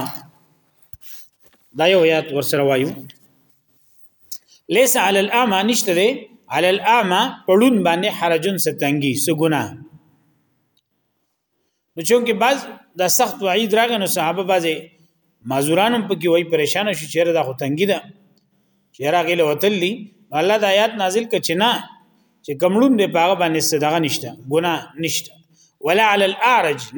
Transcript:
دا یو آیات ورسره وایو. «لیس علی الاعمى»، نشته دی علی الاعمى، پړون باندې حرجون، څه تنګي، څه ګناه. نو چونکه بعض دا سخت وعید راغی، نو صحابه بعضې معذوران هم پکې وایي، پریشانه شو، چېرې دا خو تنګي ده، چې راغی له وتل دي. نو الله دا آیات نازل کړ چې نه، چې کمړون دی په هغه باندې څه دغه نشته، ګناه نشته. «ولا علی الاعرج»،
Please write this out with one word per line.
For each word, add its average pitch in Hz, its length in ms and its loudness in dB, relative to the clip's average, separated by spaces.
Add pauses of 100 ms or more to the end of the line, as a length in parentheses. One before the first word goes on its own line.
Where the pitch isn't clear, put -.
(1700)
دا 143 120 0
یو 185 140 4
آیات 160 320 2
ورسره 143 300 -2
وایو. 139 280 0 (1800)
«لیس 247 280 2
علی 196 220 2
الاعمى»، 202 440 0
نشته 220 320 0
دی 190 140 2 (400)
علی 160 200 0
الاعمى، 196 540 2 (240)
پړون 233 280 4 (120)
باندې 175 220 0 (100)
حرجون، 170 380 0
څه 160 140 -2 (120)
تنګي، 143 300 0 (120)
څه 170 160 0
ګناه. 151 280 0 (2250)
نو 165 60 -12
چونکه 226 320 2
بعض 247 240 2 (400)
دا 180 100 0
سخت 214 340 0
وعید 196 320 0
راغی، 233 240 2
نو 196 80 -2
صحابه 170 360 -2
بعضې 180 320 0 (680)
معذوران 156 500 0
هم 208 140 -2
پکې 170 200 -4
وایي، 170 160 2
پریشانه 165 480 -2
شو، 156 140 -10
چېرې 165 260 0
دا 160 100 0
خو 131 100 -6
تنګي 147 340 -2
ده، 190 120 0 (960)
چې - 80 -14 (140)
راغی 170 180 0
له 170 100 2
وتل 156 360 0
دي. 180 120 0 (380)
نو - 80 -8
الله 190 180 2
دا 208 120 0
آیات 208 240 2 (100)
نازل 190 220 0
کړ 214 160 -2
چې 160 220 -2
نه، 233 80 2 (720)
چې 147 80 -6 (100)
کمړون 214 360 4
دی 196 80 2
په 165 160 0
هغه 185 200 2
باندې 160 260 0
څه 156 160 0
دغه 156 140 2
نشته، 135 300 -4 (220)
ګناه 160 280 0 (260)
نشته. - 280 -8 (540)
«ولا 190 180 4 (100)
علی 202 100 2
الاعرج»، 190 600 0 (140)